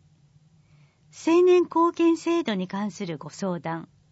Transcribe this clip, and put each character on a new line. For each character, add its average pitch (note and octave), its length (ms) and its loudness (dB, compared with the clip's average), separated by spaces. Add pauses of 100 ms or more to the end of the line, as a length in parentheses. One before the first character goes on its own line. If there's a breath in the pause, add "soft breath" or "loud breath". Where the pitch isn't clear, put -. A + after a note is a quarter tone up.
(1120 soft breath)
青 E4+ 300 2
年 F4+ 220 4
貢 E4 280 0
献 E4 240 2
制 E4+ 260 -2
度 A3+ 120 -4
に F#3 120 -4
関 G3+ 220 -6
す F#3+ 160 -12
る E3 140 -8
ご D#3 100 -16
相 F3+ 300 -6
談。 E3 280 -10 (240)